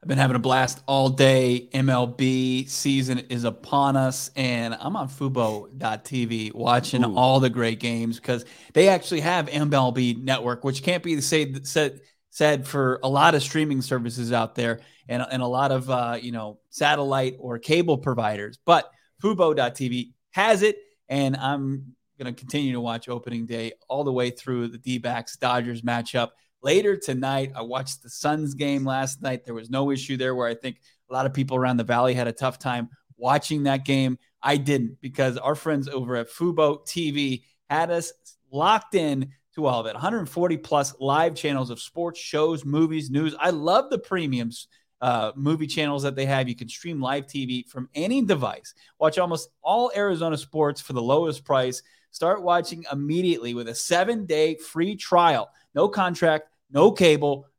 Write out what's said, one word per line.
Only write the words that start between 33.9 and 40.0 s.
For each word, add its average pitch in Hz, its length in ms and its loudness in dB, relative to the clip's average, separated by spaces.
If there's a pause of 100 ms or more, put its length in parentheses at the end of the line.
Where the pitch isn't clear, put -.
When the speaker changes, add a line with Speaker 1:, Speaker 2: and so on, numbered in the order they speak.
Speaker 1:
I 143 140 2
didn't, 135 440 0
because 131 360 -2
our 135 180 0
friends 147 340 -4
over 127 280 -4
at 117 140 -4
Fubo 156 560 0
T 170 240 -4
V 139 340 -2 (260)
had 160 200 0
us 170 220 -4 (380)
locked 175 440 0
in 139 360 0 (240)
to 156 120 -2
all 123 140 2
of 110 60 -4
it. 110 80 -6
Hundred 175 340 -4